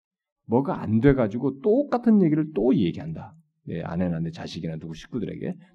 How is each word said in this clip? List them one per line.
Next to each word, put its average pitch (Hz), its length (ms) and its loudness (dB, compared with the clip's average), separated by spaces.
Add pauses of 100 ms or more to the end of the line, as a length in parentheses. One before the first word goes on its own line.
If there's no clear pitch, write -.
(460)
뭐가 135 360 0
안 110 200 0
돼가지고 131 580 2
똑같은 240 640 2
얘기를 156 300 2
또 226 220 2
얘기한다. 82 600 -2 (300)
내 85 160 -8
아내나 85 380 -2
내 82 120 -4
자식이나 82 460 -10
누구 80 160 -12
식구들에게, 92 640 -8 (200)